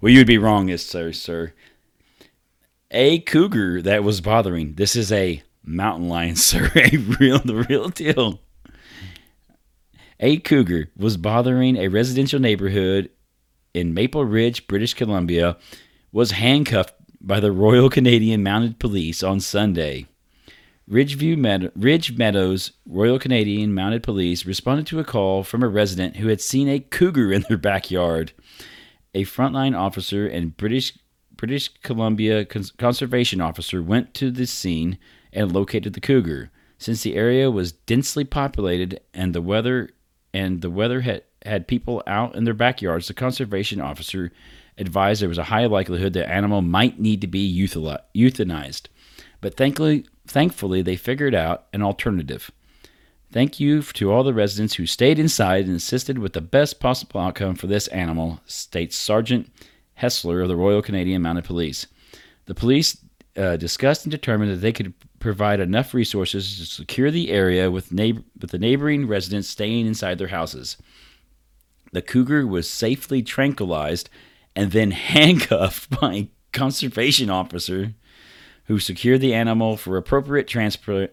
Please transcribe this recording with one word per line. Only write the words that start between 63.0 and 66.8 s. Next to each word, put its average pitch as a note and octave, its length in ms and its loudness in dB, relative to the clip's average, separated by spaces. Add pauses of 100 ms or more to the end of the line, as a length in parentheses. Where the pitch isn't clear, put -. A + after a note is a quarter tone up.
uh, F#2 200 0
discussed B2+ 480 -2
and D3+ 60 -6
determined A2 400 -2
that F#2+ 60 -4
they G#2 160 -2
could G2 200 -8 (280)
provide G#2 400 0
enough G#2 340 0
resources G2 640 -2
to E2+ 80 -12
secure - 440 -2